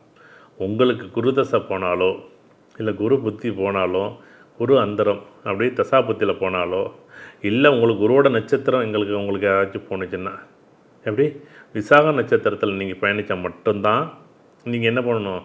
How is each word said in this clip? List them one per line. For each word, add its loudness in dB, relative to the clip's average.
உங்களுக்கு 0
குரு 0
தசை 0
போனாலோ, -2
இல்ல -2
குரு 2
புத்தி -4
போனாலோ, -2
குரு 2
அந்தரம் 2
அப்படியே -2
தசாபுத்தியில 0
போனாலோ, -2
இல்ல 4
உங்களுக்கு 4
குருவோட 6
நட்சத்திரம் 0
எங்களுக்கு, -2
உங்களுக்கு -2
ஏதாச்சும் 0
போனுச்சுன்னா, -6
எப்படி 0
விசாக 4
நட்சத்திரத்துல -2
நீங்க -4
பயணிச்சா -2
மட்டும்தான் -2
நீங்க -2
என்ன 0
பண்ணணும், -4